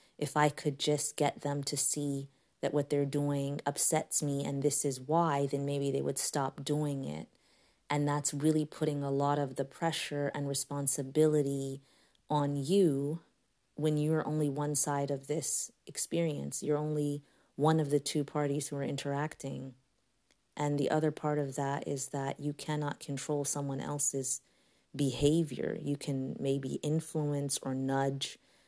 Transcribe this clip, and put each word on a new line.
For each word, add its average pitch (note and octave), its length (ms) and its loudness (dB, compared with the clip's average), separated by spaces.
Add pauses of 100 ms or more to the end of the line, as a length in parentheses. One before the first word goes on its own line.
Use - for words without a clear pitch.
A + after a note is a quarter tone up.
(180)
If - 180 -2
I D3+ 140 6
could C#3+ 280 -4
just - 380 0
get - 240 2
them C#3+ 240 -2
to C#3+ 140 -4
see C#3 500 0 (340)
that - 120 0
what C#3+ 160 2
they're C#3+ 160 4
doing C#3+ 600 0
upsets - 580 0
me C#3 200 0
and C#3 180 -2
this C#3+ 240 2
is C3 140 -2
why, C#3+ 500 2
then C#3 160 -2
maybe C#3 260 0
they C3+ 100 0
would C#3 160 -2
stop C#3 460 -2
doing D3 400 0
it. D#2 240 -8 (640)
And D3 180 2
that's D3 260 0
really D3+ 320 4
putting D3 380 -2
a C#3 80 0
lot C#3+ 280 2
of C3+ 160 -2
the C#3 100 0
pressure C#3+ 680 -2
and C#3+ 140 -2
responsibility C#3 1300 0 (480)
on C#3+ 260 2
you D3 640 2 (540)
when D3+ 220 2
you're D#3 300 2
only D3+ 220 0
one D3 260 -2
side C#3+ 360 0
of C3+ 160 -4
this - 440 -2 (160)
experience. D3 720 -2
You're D3 160 0
only D3 460 -2 (320)
one D#3+ 240 6
of C#3+ 100 2
the C#3+ 100 4
two C#3+ 240 0
parties C#3+ 440 -2
who - 100 -6
are C#3 60 -2
interacting. C#3 920 -4 (800)
And D3 240 0
the - 120 2
other D3+ 200 2
part D3+ 280 -2
of C3+ 160 -2
that C#3 320 -2
is C3+ 220 -4
that C#3 300 -4
you C#3+ 140 -2
cannot D3 460 -4
control D3 440 -2
someone C#3 380 -2
else's C#3+ 580 -2 (560)
behavior. C#3+ 840 2
You C#3+ 160 -2
can C3+ 420 -4
maybe C3+ 360 -2
influence D3 840 -2
or C3+ 120 -4
nudge C3+ 640 0 (300)